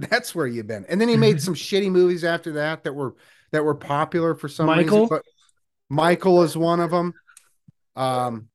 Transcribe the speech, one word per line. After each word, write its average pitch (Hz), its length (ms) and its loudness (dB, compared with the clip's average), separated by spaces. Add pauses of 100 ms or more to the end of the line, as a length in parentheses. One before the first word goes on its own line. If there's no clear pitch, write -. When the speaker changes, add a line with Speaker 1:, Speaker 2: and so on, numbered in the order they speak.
Speaker 1:
that's 240 240 -4
where 156 140 -4
you've 117 200 -8
been. 104 200 -10
And 190 140 -2
then 240 80 2
he 190 80 4
made 165 240 4
some 175 120 -2
Speaker 2:
<laughs> - 20 -4
Speaker 1:
shitty 196 360 -2
movies 180 320 2
after 170 300 -4
that 151 320 -6
that 143 80 -6
were, 135 220 -8 (360)
that 151 140 0
were 143 100 0
popular 156 600 -2
for 151 120 -12
some 160 200 -2
Speaker 2:
Michael? 160 340 4
Speaker 1:
reason. 156 160 0
But - 60 -6 (640)
Michael 175 540 4
is 151 120 0
one 170 240 2
of 170 140 -2
'em. 175 200 0 (840)
Um, 123 580 -4